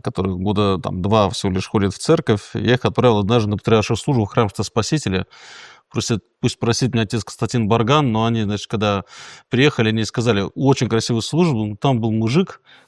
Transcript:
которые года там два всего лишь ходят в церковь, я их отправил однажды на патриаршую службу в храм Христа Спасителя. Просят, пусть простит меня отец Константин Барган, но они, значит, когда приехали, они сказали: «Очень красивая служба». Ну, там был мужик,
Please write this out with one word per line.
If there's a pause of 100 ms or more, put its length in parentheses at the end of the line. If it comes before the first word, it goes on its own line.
которые
года
там
два
всего
лишь
ходят
в
церковь,
я
их
отправил
однажды
на
патриаршую
службу
в
храм
Христа
Спасителя. (640)
Просят, (180)
пусть
простит
меня
отец
Константин
Барган,
но
они,
значит,
когда (460)
приехали,
они
сказали: (120)
«Очень
красивая
служба».
Ну,
там
был
мужик, (260)